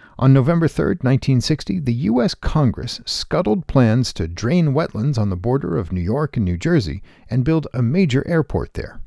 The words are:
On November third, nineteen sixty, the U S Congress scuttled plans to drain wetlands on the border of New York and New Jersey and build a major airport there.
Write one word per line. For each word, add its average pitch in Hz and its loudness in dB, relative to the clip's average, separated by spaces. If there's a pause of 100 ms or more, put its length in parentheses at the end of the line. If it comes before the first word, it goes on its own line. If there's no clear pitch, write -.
(180)
On 135 6
November 151 4
third, - -2
nineteen 135 2
sixty, 170 -2
the 123 -2
U 202 0
S 202 0
Congress - -2
scuttled 185 -2
plans 120 2
to 80 -6
drain 143 0
wetlands 147 -2
on 101 0
the 90 -2
border 131 -2
of 90 -4
New 90 -2
York 131 -2
and 113 0
New 87 0
Jersey 113 0 (260)
and 131 0
build 160 0
a 127 -2
major 131 2
airport 156 -2
there. - -10